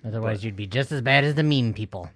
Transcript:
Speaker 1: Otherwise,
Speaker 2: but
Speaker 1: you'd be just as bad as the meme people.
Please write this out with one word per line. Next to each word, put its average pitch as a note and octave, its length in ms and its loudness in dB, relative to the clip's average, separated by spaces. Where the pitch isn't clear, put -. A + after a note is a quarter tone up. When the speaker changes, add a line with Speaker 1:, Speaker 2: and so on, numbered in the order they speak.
Speaker 1:
Otherwise, A2 340 -2
Speaker 2:
but G2+ 60 -8
Speaker 1:
you'd G#2 120 -6
be G#2 100 -6
just B2+ 240 -2
as D3 100 -2
bad C3+ 240 4
as D3 100 0
the D#3 100 2
meme B2+ 300 2
people. F#2+ 420 -8